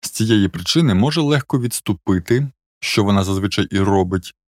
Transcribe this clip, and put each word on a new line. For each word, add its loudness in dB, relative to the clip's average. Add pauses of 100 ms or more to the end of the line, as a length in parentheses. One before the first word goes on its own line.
З -12
цієї 2
причини 0
може 2
легко 0
відступити, -2 (320)
що 0
вона 2
зазвичай -2
і -2
робить 0 (160)